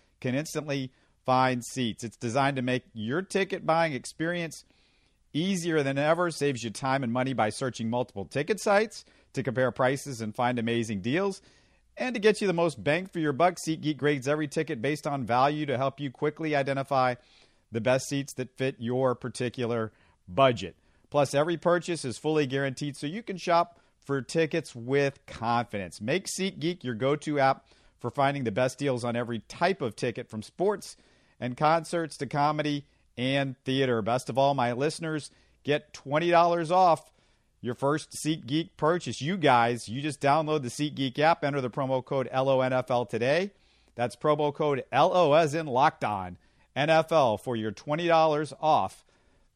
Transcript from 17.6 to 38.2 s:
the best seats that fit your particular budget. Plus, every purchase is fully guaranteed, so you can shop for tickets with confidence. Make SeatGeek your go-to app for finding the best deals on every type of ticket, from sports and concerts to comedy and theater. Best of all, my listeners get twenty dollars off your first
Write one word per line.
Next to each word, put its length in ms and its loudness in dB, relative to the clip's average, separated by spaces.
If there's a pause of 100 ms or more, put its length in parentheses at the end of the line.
the 100 -2
best 280 2
seats 260 -4
that 220 -10
fit 220 -2
your 360 0
particular 800 -4 (340)
budget. 500 2 (340)
Plus, 240 0
every 220 2
purchase 480 -2
is 140 -6
fully 280 0
guaranteed, 500 -4
so 100 -8
you 160 -8
can 140 -10
shop 420 0 (260)
for 180 -2
tickets 520 -2
with 520 -2
confidence. 720 -2
Make 260 -2
SeatGeek 560 -4
your 120 -4
go-to 440 -2
app 280 2 (320)
for 120 -6
finding 340 0
the 60 -2
best 280 0
deals 260 -2
on 100 -2
every 260 -4
type 420 -2
of 120 -4
ticket, 360 -6
from 120 -8
sports 540 -4 (420)
and 180 -6
concerts 600 0
to 100 -6
comedy 600 0 (320)
and 460 0
theater. 360 2
Best 300 0
of 80 -2
all, 160 6
my 180 2
listeners 580 -4 (340)
get 280 0
twenty 380 0
dollars 400 6
off 420 4 (480)
your 140 -4
first 380 -2 (120)